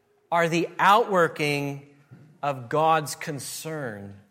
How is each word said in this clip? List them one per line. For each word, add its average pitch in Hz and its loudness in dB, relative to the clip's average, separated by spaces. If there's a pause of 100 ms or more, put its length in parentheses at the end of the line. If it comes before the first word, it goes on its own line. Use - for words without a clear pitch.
(320)
are 170 2
the 165 0 (100)
outworking 156 2 (560)
of 131 -6
God's 156 2
concern 127 -10 (180)